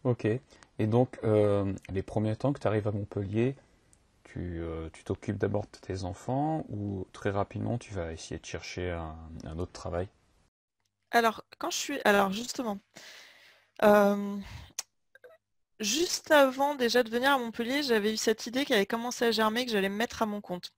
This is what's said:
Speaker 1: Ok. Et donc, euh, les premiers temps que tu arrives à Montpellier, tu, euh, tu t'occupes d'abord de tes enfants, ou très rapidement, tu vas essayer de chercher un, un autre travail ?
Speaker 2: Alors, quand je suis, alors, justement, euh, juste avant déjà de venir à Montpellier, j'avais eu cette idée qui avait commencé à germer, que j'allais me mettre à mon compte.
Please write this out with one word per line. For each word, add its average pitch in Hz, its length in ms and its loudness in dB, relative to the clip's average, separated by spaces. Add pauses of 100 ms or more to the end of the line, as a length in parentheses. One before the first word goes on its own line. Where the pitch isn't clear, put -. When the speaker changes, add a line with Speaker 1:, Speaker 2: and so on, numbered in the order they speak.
Speaker 1:
Ok. 120 220 0
Et - 600 -2
donc, 120 380 2
euh, 101 500 4 (140)
les 95 160 -2
premiers 107 320 -2
temps 139 160 0
que 143 80 -6
tu - 80 0
arrives 107 180 2
à 104 60 0
Montpellier, 104 640 -2 (680)
tu, 87 380 -8
euh, 82 320 -6
tu - 100 -20
t'occupes 101 360 -4
d'abord 101 260 0
de - 160 -18
tes 95 240 -8
enfants, 143 640 -4
ou 98 440 -6
très - 180 -2
rapidement, 104 480 -2
tu - 140 -12
vas 82 200 -6
essayer 82 260 -10
de - 80 -14
chercher 90 460 -6
un, 82 240 -8 (260)
un 80 160 -10
autre 90 140 -6
travail ? 87 360 -6 (1000)
Speaker 2:
Alors, 233 320 2 (160)
quand 339 120 -4
je - 80 -6
suis, 285 260 -4
alors, 202 260 6
justement, 220 480 -4 (1040)
euh, 202 540 6 (1400)
juste 247 500 -2
avant 277 460 6
déjà 247 260 4
de 220 80 -2
venir 247 220 2
à 277 60 4
Montpellier, 240 440 -2
j'avais 220 300 2
eu 214 40 -2
cette - 300 0
idée 254 180 0
qui 269 100 0
avait 202 120 4
commencé 233 380 -2
à 233 80 4
germer, 220 340 2
que 233 60 -4
j'allais 196 160 2
me 202 80 -4
mettre 233 260 -2
à 220 40 2
mon 208 140 -6
compte. - 360 -10